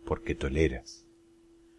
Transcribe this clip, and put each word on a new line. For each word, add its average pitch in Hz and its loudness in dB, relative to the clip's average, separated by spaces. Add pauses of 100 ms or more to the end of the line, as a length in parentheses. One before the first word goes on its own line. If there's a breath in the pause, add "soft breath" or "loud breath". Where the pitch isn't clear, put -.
porque - -2
toleras. - 0 (720)